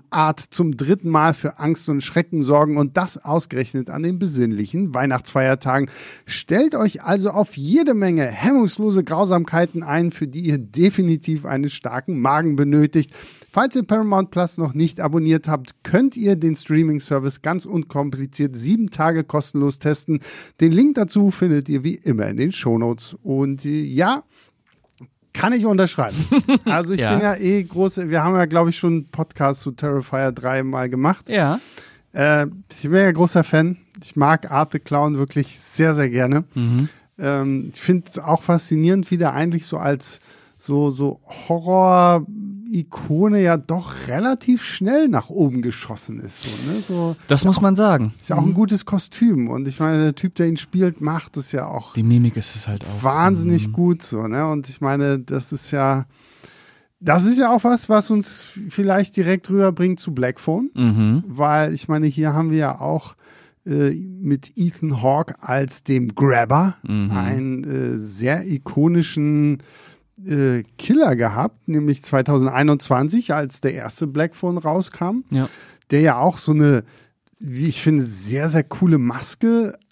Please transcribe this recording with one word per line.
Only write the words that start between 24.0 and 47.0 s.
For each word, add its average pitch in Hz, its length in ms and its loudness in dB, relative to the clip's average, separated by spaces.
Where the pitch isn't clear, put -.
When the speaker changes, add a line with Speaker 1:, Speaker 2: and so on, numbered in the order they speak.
Speaker 1:
kann 220 220 0
ich 220 100 0
unterschreiben. 180 520 0
Speaker 2:
<laughs> 254 220 2
Speaker 1:
Also 170 260 0
ich 175 80 -2
Speaker 2:
Ja. 107 140 2
Speaker 1:
bin 202 80 2
ja 208 120 0
eh 196 280 0
groß, 180 460 -2
wir 156 140 0
haben 180 120 2
ja, 180 100 4
glaub 170 240 2
ich, 170 80 -2
schon 170 160 0
einen 160 160 -2
Podcast 143 540 -4
zu 139 80 -8
Terrifier 135 640 -4
drei 127 300 -4
mal 131 280 -4
gemacht. 135 400 0
Speaker 2:
Ja. 180 280 0
Speaker 1:
Äh, 147 360 2
ich - 120 -20
bin 147 100 -2
ja 190 180 6
großer 170 320 2
Fan. 160 360 0
Ich - 140 -12
mag 147 340 2
Art 143 220 0
the - 80 -4
Clown 147 360 0
wirklich 139 420 -4
sehr, 160 360 0
sehr 143 160 2
gerne. 127 340 2
Speaker 2:
Mhm. 123 360 0
Speaker 1:
Ähm, 139 540 -2
ich - 80 -16
find's - 380 -2
auch 156 240 0
faszinierend, 170 680 0
wie 180 60 -2
der 160 160 0
eigentlich 165 320 -2
so 156 140 -8
als 139 420 -4
so, 143 300 0
so 139 320 -4
Horror-Ikone 185 1900 2
ja 170 160 4
doch 165 340 -6
relativ 240 560 0
schnell 269 420 0
nach 156 220 0
oben 147 320 0
geschossen 113 580 -8
ist. - 260 -12
So, 127 280 -8
ne? 208 80 -4
So, 170 340 -4